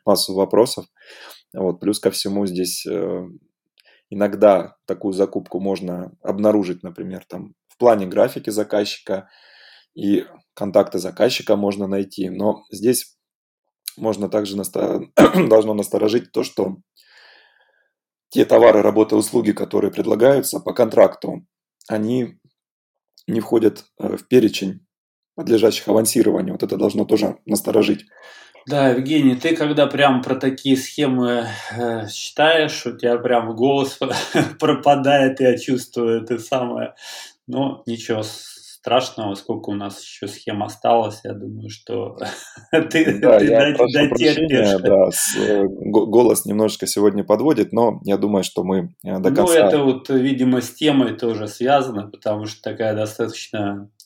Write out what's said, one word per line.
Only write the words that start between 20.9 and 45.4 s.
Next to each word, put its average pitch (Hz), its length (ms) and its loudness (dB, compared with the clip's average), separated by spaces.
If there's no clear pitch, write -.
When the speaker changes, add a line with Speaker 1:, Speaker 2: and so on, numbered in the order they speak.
Speaker 1:
они 110 500 -4
не 107 120 -2
входят, 110 460 0
э, 98 180 -6
в - 100 -20
перечень 101 580 0
подлежащих 110 520 0
авансированию. 104 680 0
Вот 101 100 -8
это 101 140 -4
должно 104 280 -2
тоже - 400 0
насторожить. - 600 0
Speaker 2:
Да, 139 220 2
Евгений, 131 460 2
ты 165 200 -2
когда 147 320 2
прям 135 360 2
про 131 120 -2
такие 135 420 -2
схемы, 123 680 -2
э, 117 320 -4
читаешь, 156 760 0
у 117 120 -8
тебя 120 200 0
прям 117 380 -2
голос 135 440 0
<laughs> - 600 -4
пропадает, 139 800 2
я 127 180 4
чувствую 117 640 -2
это 113 160 -6
самое. 120 560 -6
Но 135 380 -6
ничего 113 380 -6
с-, - 320 -14
страшного, 110 560 -4
сколько 107 360 -10
у - 40 -6
нас 101 260 -12
ещё - 260 -14
схем 104 360 -8
осталось, 110 600 -2
я 107 100 -10
думаю, 107 360 -14
что - 480 -10
<laughs> - 240 -20
ты, 160 480 0
Speaker 1:
Да, 131 200 8
Speaker 2:
ты 101 80 6
Speaker 1:
я 113 240 6
Speaker 2:
дот-, 143 60 -2
Speaker 1:
прошу 123 160 4
Speaker 2:
дотерпишь. 135 420 2
Speaker 1:
прощения, 123 440 2
да, 95 320 4
с-, - 260 -4
э, 104 300 2